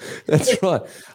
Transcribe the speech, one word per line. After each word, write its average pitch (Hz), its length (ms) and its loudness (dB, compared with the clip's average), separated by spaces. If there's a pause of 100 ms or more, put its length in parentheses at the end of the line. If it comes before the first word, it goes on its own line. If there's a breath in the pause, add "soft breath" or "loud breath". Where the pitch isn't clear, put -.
(280 loud breath)
That's - 340 2
right. 170 200 -2 (340 loud breath)